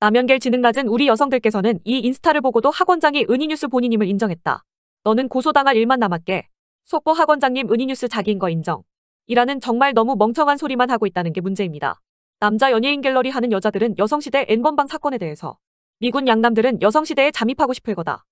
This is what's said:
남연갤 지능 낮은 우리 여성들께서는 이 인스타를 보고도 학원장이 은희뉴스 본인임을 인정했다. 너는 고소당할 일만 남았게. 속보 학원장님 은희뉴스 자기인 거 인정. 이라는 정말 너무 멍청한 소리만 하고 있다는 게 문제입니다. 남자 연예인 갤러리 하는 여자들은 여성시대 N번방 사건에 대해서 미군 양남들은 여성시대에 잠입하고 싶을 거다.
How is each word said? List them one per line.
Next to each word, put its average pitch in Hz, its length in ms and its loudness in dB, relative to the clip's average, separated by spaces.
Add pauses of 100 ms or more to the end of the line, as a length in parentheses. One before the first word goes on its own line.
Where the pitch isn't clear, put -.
남연갤 247 400 4
지능 247 200 0
낮은 240 280 2
우리 226 180 2
여성들께서는 226 800 2
이 247 160 -2
인스타를 277 420 0
보고도 247 280 2
학원장이 320 600 2
은희뉴스 302 380 -2
본인임을 233 400 0
인정했다. 190 560 -4 (400)
너는 233 240 0
고소당할 269 480 2
일만 240 240 2
남았게. 180 480 -4 (360)
속보 311 280 -2
학원장님 269 600 2
은희뉴스 254 360 -2
자기인 208 300 -2
거 180 120 -2
인정. 165 320 -4 (460)
이라는 247 320 0
정말 254 340 0
너무 226 220 2
멍청한 277 420 2
소리만 262 320 -2
하고 226 160 -2
있다는 170 260 -4
게 180 80 -6
문제입니다. 170 600 -6 (400)
남자 220 320 2
연예인 269 280 0
갤러리 262 300 0
하는 247 220 -2
여자들은 202 440 -2
여성시대 277 520 0
N번방 285 400 0
사건에 294 280 -6
대해서 156 400 -10 (440)
미군 262 260 -2
양남들은 226 560 2
여성시대에 277 480 2
잠입하고 262 420 -2
싶을 226 220 -6
거다. 165 380 -8